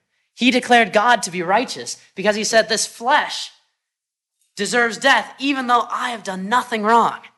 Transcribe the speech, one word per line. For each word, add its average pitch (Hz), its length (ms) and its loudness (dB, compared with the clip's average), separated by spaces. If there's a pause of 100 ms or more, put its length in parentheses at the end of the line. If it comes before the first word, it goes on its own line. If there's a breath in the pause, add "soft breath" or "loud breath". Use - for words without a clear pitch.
(380)
he 247 140 2
declared 240 400 2
God 214 320 2
to 185 80 -8
be 180 100 -6
righteous 170 560 -4 (160 soft breath)
because 202 220 -2
he 214 80 -4
said, 220 240 2
"This 220 180 -2
flesh - 680 -2 (1040)
deserves 220 400 -2
death, 247 420 2
even 269 280 -2
though 240 220 2
I 247 200 -6
have 220 140 -10
done 190 260 -8
nothing 233 340 -2
wrong." 208 380 2 (160)